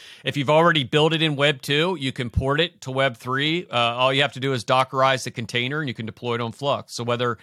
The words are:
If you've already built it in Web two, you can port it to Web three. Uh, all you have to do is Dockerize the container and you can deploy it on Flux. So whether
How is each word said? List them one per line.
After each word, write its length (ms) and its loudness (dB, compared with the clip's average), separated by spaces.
If 100 -4
you've 140 -2
already 340 4
built 300 4
it 80 0
in 140 0
Web 260 2
two, 360 0
you 140 -4
can 200 -6
port 280 0
it 220 -4
to 100 -10
Web 240 0
three. 560 -2
Uh, 60 0
all 340 2
you 120 2
have 100 -2
to 80 -8
do 100 -2
is 140 -4
Dockerize 580 2
the 80 -8
container 480 -4
and 80 -6
you 60 -6
can 140 -10
deploy 260 -6
it 80 -2
on 100 -4
Flux. 440 -4
So 100 -6
whether 380 -2